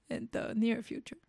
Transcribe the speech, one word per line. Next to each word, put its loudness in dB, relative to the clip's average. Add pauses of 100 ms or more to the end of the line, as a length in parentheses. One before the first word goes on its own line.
in -4
the -2
near 4
future. -8 (120)